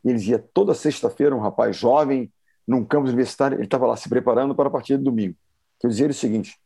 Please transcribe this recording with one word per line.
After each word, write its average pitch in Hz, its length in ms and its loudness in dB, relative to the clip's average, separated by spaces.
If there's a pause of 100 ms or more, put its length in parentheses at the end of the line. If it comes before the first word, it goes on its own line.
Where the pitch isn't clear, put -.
E 120 40 2
ele 120 100 2
dizia: 110 200 0
Toda 190 340 0
sexta-feira, - 640 0
um 120 60 -2
rapaz 107 360 0
jovem, 135 560 0 (340)
num 120 180 0
campus 139 260 0
universitário, 127 480 0
ele 101 80 -4
tava 127 220 0
lá 113 80 0
se - 120 -16
preparando 127 460 2
para 139 140 2
a 139 40 -2
partida 139 260 -2
de 139 60 -4
domingo. 110 320 -2 (440)
Que - 60 -2
eu 123 40 2
dizia 113 160 2
o 143 80 -2
seguinte 107 520 -4